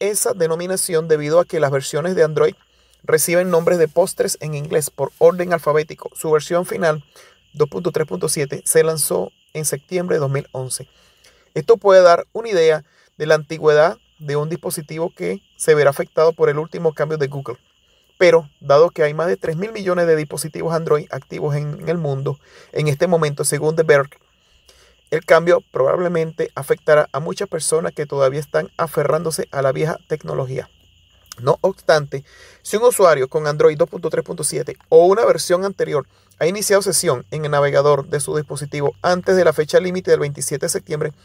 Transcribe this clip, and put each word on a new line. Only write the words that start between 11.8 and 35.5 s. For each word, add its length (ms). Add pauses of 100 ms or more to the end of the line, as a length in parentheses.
dar 320
una 160
idea 340 (320)
de 80
la 100
antigüedad 640 (220)
de 180
un 140
dispositivo 640
que 240 (160)
se 180
verá 140
afectado 460
por 160
el 80
último 340
cambio 240
de 120
Google. 280 (640)
Pero, 320 (100)
dado 300
que 120
hay 120
más 120
de 120
tres 180
mil 160
millones 340
de 100
dispositivos 580
Android 340
activos 480
en 320
el 80
mundo 420 (340)
en 160
este 180
momento, 360
según 320
The 100
Verge, 340 (920)
el 140
cambio 380 (100)
probablemente 840
afectará 560
a 100
muchas 280
personas 460
que 100
todavía 360
están 360
aferrándose 720
a 120
la 100
vieja 240 (140)
tecnología. 580 (720)
No 220
obstante, 600 (380)
si 160
un 60
usuario 460
con 180
Android 320
dos 100
punto 220
tres 160
punto 180
siete 320 (140)
o 160
una 180
versión 400